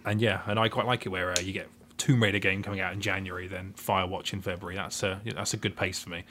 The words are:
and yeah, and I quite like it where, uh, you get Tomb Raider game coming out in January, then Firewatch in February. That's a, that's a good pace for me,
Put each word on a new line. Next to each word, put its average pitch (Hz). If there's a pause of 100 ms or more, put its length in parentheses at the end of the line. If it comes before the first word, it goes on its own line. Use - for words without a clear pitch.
and 104
yeah, 98
and 104
I 110
quite 110
like 120
it -
where, 90
uh, 90
you 95
get 92 (280)
Tomb 123
Raider 101
game 95
coming 98
out 90
in 101
January, 92
then 95
Firewatch 95
in 98
February. 92
That's 101
a, 98
that's 101
a -
good 101
pace 92
for -
me, 85